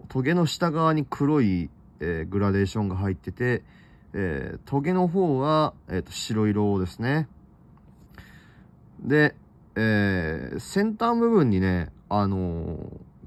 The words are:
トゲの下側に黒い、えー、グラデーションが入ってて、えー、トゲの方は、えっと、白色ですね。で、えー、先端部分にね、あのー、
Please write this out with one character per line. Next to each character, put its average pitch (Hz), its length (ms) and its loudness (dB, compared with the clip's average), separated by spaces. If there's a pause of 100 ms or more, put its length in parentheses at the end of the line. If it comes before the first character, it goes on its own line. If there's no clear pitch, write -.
ト 131 140 -2
ゲ 147 100 0
の 175 140 4
下 170 240 -2
側 160 240 2
に 151 100 -2
黒 143 380 2
い、 90 260 0 (320)
え 82 260 -4
ー、 - 0 -
グ 95 120 -4
ラ 101 120 2
デ 98 120 2
ー 95 40 2
シ 113 120 -6
ョ 107 60 0
ン 98 40 -2
が 92 80 -4
入 95 160 -2
っ - 20 -4
て - 160 -10
て、 123 320 -2 (520)
え 82 400 -4
ー、 - 100 -14
ト 139 160 -2
ゲ 175 140 0
の 185 120 2
方 165 320 0
は、 151 360 2 (120)
え 95 120 -4
っ 85 40 -2
と、 - 100 -16
白 107 360 0
色 101 320 2
で 92 60 -2
す - 140 -12
ね。 139 280 -2 (1700)
で、 151 360 4 (400)
え 95 760 0
ー、 - 60 -6
先 214 360 -2
端 233 220 0
部 233 100 4
分 170 220 4
に 95 100 4
ね、 92 320 0 (160)
あ 101 180 0
の 85 520 -4
ー、 - 0 - (480)